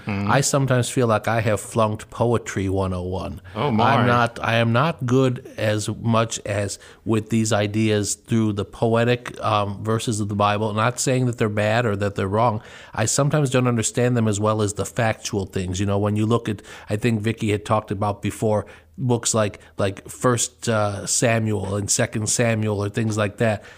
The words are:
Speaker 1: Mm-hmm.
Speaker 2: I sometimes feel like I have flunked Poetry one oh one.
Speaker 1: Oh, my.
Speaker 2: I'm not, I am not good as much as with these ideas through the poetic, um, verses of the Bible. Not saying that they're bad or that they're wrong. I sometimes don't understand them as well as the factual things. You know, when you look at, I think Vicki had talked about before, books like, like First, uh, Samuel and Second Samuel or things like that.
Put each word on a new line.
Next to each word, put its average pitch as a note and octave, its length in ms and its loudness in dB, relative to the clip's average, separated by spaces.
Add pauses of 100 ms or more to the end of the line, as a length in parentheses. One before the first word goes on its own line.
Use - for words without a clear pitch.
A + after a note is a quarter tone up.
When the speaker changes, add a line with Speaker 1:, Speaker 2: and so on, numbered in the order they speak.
Speaker 1:
Mm-hmm. G2+ 280 -4
Speaker 2:
I B2+ 120 4
sometimes C3 480 2
feel B2+ 180 0
like G#2+ 200 2
I A2+ 140 0
have G#2+ 200 0
flunked G#2+ 480 -2
Poetry A2+ 600 -2
one F#2+ 240 0
oh F2+ 100 -4
one. F2+ 360 -6 (160)
Speaker 1:
Oh, B2+ 160 -2
my. A2+ 240 4
Speaker 2:
I'm A#2+ 120 4
not, A#2+ 340 2
I A2+ 140 0
am A#2 180 4
not C#3+ 320 0
good B2+ 420 2 (100)
as G#2+ 320 0
much A2+ 560 0
as G#2 340 -4 (260)
with G#2+ 240 0
these A2+ 240 2
ideas G#2 640 2
through A2 380 0
the G2+ 120 -4
poetic, A#2 800 0
um, G#2 400 0
verses A2 360 0
of G#2 80 -2
the G#2 80 -4
Bible. G#2 380 2
Not A2+ 260 0
saying B2+ 280 2
that A#2 100 -2
they're A2+ 120 2
bad G#2+ 360 2
or G#2 100 0
that G2+ 200 -2
they're G2+ 120 -2
wrong. A2 340 2 (320)
I A2 120 -2
sometimes C#3+ 460 2
don't B2+ 160 2
understand A#2+ 500 2
them A2 100 2
as G#2 120 0
well G#2+ 220 2
as G2+ 120 0
the F#2+ 120 -4
factual G#2+ 600 -2
things. F#2 340 -4
You G2+ 60 0
know, G2+ 140 0
when G#2 160 0
you G#2+ 100 2
look A2+ 240 0
at, G#2+ 120 -6 (280)
I G#2 80 -2
think A2+ 240 0
Vicki A2 300 -2
had G2+ 120 0
talked G#2+ 280 0
about G2+ 300 -4
before, G#2 440 -2 (320)
books A#2+ 360 0
like, G#2+ 260 0 (180)
like G2 320 -4
First, - 580 -2
uh, G#2 400 0
Samuel G#2+ 680 0
and G#2 140 -4
Second A2 380 -2
Samuel A2 560 0
or G#2 60 -2
things A2 280 -2
like G#2 200 -2
that. A2 260 0 (140)